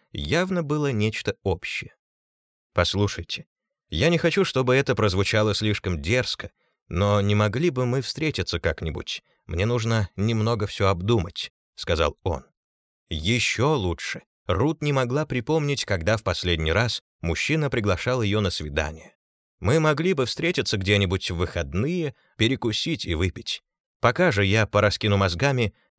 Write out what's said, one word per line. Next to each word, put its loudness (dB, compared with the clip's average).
явно -2
было -2
нечто -2
общее. -4
«Послушайте, 0
я 2
не 4
хочу, 2
чтобы 2
это 2
прозвучало 2
слишком -2
дерзко, -2
но 2
не 2
могли 2
бы 0
мы 0
встретиться -4
как-нибудь? -4
Мне -2
нужно 0
немного 0
все 0
обдумать», — 0
сказал 0
он. -4
Еще 0
лучше. -4
Рут 0
не 0
могла 0
припомнить, -2
когда 0
в -8
последний 0
раз 0
мужчина 0
приглашал 0
ее 0
на 0
свидание. -6
«Мы 4
могли 2
бы 0
встретиться 0
где-нибудь 2
в -4
выходные, -2
перекусить 0
и -2
выпить. -4
Пока 4
же 2
я 2
пораскину 2
мозгами, 0